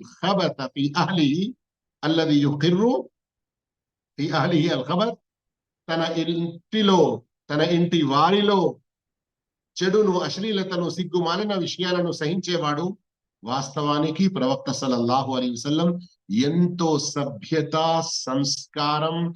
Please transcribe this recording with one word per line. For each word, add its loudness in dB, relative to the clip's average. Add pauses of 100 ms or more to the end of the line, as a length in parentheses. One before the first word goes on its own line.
(200)
ఖబత 0 (140)
ఫి -2 (180)
అహ్లిహి, 2 (640)
అల్లది 2
యుకిర్రు 2 (1200)
ఫి -2 (140)
అహ్లిహి 2
అల్ -4
ఖబత్, 0 (720)
తన 0 (220)
ఇంటిలో, 0 (500)
తన 0 (160)
ఇంటి 2 (120)
వారిలో 4 (1200)
చెడును, 4 (140)
అశ్లీలతను, -2 (120)
సిగ్గుమాలిన -2 (120)
విషయాలను -2
సహించేవాడు. -2 (580)
వాస్తవానికి -2 (100)
ప్రవక్త -2 (100)
సల్లల్లాహు 0
అలైహి -2
వసల్లం 0 (600)
ఎంతో 2 (240)
సభ్యత, -4 (500)
సంస్కారం, -2 (180)